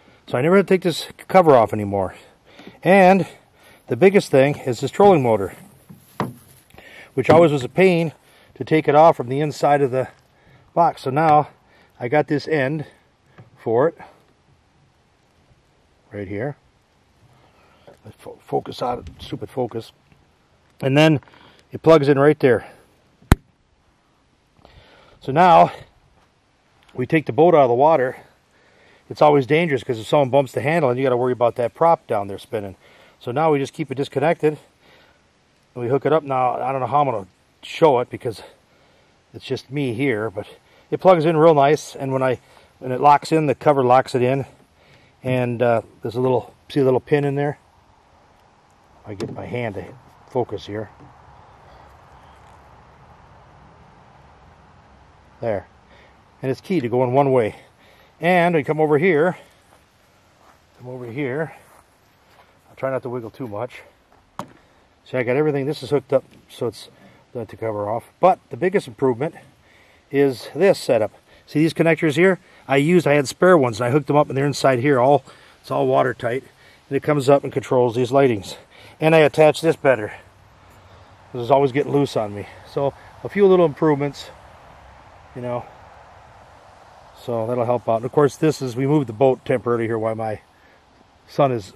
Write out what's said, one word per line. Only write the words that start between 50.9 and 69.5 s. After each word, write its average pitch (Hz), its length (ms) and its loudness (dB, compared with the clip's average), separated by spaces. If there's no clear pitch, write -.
There. 104 240 -6
And 135 100 -6
it's 123 120 -6
key 180 180 -4
to 120 80 -6
go 123 160 0
in 123 80 -4
one 135 200 2
way. 113 240 0
And 175 360 0
we 147 100 0
come 156 160 -4
over 151 160 2
here. 170 400 0
Come 123 100 -20
over 127 160 -16
here. 135 480 -8
I'll - 60 -20
try 131 140 -6
not 131 120 -6
to 131 80 -10
wiggle 117 180 -10
too 127 180 -14
much. 110 360 -12
See, - 140 -8
I 127 40 -2
got 123 140 -2
everything. 143 300 -2
This 151 160 -10
is 123 80 -10
hooked 143 240 -4
up, 131 100 0
so - 180 -10
it's - 220 -12
not 117 160 -10
to 107 80 -20
cover 104 320 -6
off. 113 200 -8
But 180 180 4
the - 80 -14
biggest 180 320 -4
improvement 131 460 -4